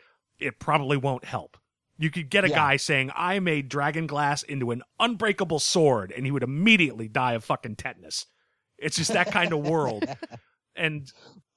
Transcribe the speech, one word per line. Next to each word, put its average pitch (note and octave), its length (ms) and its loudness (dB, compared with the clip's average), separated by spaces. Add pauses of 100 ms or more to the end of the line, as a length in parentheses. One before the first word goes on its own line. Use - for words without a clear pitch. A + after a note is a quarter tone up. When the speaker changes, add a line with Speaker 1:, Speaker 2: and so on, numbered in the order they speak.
(400)
Speaker 1:
it C3+ 200 -6
probably D3 380 0
won't C3 280 -2
help. - 320 -8 (400)
You D#3 140 -2
could D#3 180 -8
get G3 160 4
a F3+ 40 4
Speaker 2:
Yeah. D3+ 60 0
Speaker 1:
guy C#3+ 220 4
saying, C3+ 380 0
"I F#3 240 0
made D#3 300 0
dragon D3 360 -2
glass D3 380 -2
into C3 260 -4
an A#2+ 140 -4 (160)
unbreakable G3+ 600 0
sword," B2+ 560 2
and C3+ 100 -6
he C3+ 60 0
would C3+ 120 0
immediately C#3+ 640 4
die B2 260 0
of A2+ 100 -2
fucking B2 340 -4
tetanus. - 500 -10 (500)
It's D3 200 -2
just E3+ 140 0
that A3 200 2
kind E3+ 200 2
of D3 160 -2
world. C3+ 380 0
Speaker 2:
<laughs> C#3 120 -12 (580)
Speaker 1:
And D3+ 360 -4 (460)